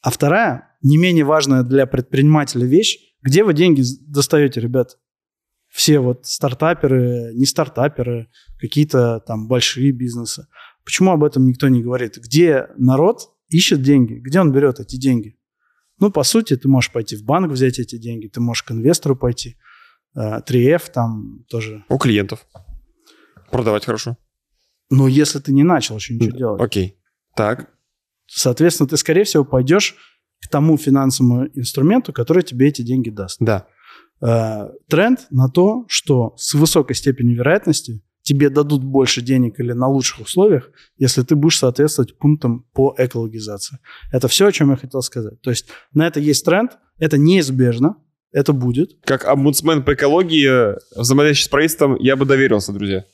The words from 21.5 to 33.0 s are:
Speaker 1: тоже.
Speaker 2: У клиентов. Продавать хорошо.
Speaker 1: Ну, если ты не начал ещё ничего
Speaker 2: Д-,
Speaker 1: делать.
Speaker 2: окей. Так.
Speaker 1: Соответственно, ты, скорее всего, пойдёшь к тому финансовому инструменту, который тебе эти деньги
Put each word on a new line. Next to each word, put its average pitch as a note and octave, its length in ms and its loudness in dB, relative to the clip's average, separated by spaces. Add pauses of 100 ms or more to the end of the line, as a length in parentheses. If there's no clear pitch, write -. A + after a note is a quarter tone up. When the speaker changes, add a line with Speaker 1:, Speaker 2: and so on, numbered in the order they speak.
Speaker 1:
тоже. G#2+ 400 -10
Speaker 2:
У C3+ 80 0
клиентов. G#2+ 480 -2 (1040)
Продавать A2 340 -2
хорошо. A#2+ 320 -8 (720)
Speaker 1:
Ну, C3+ 200 4
если C#3+ 320 0
ты C#3 120 -4
не C#3 100 4
начал D3+ 340 0
ещё A#2 180 -10
ничего A2+ 160 0
Speaker 2:
Д-, B2+ 80 -12
Speaker 1:
делать. A2 240 -4
Speaker 2:
окей. G2 340 -4 (400)
Так. A2+ 320 -4 (580)
Speaker 1:
Соответственно, D3 640 0
ты, D#3 80 -4
скорее E3+ 280 2
всего, D3+ 200 2
пойдёшь C3 500 0 (480)
к - 60 -20
тому D#3 300 2
финансовому C3 760 2
инструменту, D3 600 0
который E3+ 280 0
тебе C3 260 0
эти D3 120 -2
деньги A#2+ 300 -4